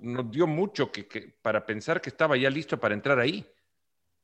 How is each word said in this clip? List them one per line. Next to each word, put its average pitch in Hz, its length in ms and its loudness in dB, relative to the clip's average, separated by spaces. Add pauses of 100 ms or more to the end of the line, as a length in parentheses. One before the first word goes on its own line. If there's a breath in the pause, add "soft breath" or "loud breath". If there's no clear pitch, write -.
nos 120 300 -6
dio 156 160 2
mucho 156 440 0
que, - 160 -10
que, - 360 -12
para 107 240 0
pensar 113 340 -2
que - 80 -10
estaba 147 300 2
ya 131 100 4
listo 139 320 -2
para 104 140 2
entrar 127 240 2
ahí. 156 280 0 (760)